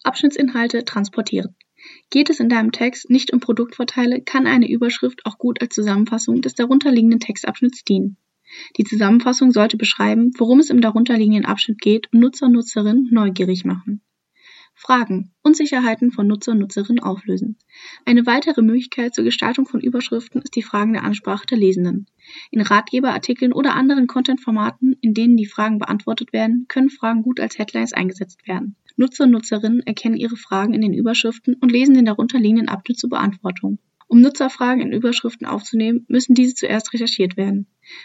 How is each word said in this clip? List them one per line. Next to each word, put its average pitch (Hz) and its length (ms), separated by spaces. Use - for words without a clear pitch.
Abschnittsinhalte 240 800
transportieren. 202 720
Geht 294 200
es 311 100
in 233 80
deinem 226 240
Text - 380
nicht 247 240
um 247 80
Produktvorteile, 247 800
kann 262 260
eine 247 220
Überschrift 240 560
auch 214 120
gut 240 240
als 247 140
Zusammenfassung 220 640
des 262 140
darunterliegenden 240 640
Textabschnitts - 640
dienen. 196 320
Die 214 80
Zusammenfassung 240 640
sollte 220 240
beschreiben, 220 640
worum 247 240
es - 80
im 247 100
darunterliegenden 220 640
Abschnitt 208 380
geht 214 320
und 233 80
Nutzer, 254 260
Nutzerinnen 233 640
neugierig 185 540
machen. 185 340
Fragen, 208 580
Unsicherheiten 247 680
von 208 140
Nutzer, 208 300
Nutzerinnen 202 480
auflösen. 190 540
Eine 240 200
weitere 254 360
Möglichkeit 240 520
zur 226 120
Gestaltung 247 420
von - 140
Überschriften 247 600
ist - 140
die 233 80
fragende 214 380
Ansprache 208 440
der 247 120
Lesenden. 190 500
In 220 120
Ratgeberartikeln 247 920
oder 277 220
anderen 269 320
Content-Formaten, 254 920
in 220 120
denen 233 240
die 214 80
Fragen 214 340
beantwortet 226 520
werden, 226 380
können 269 200
Fragen 226 340
gut 247 160
als - 200
Headlines 226 340
eingesetzt 185 540
werden. 190 300
Nutzer 262 280
und 254 80
Nutzerinnen 220 500
erkennen 226 360
ihre 233 200
Fragen 202 360
in 214 80
den 208 120
Überschriften 233 640
und 247 160
lesen 262 240
den 247 100
darunterliegenden 226 640
Abschnitt 196 320
zur 247 100
Beantwortung. 196 680
Um 240 140
Nutzerfragen 254 640
in - 100
Überschriften 240 540
aufzunehmen, 226 640
müssen 247 260
diese 254 180
zuerst - 400
recherchiert 208 420
werden. 196 320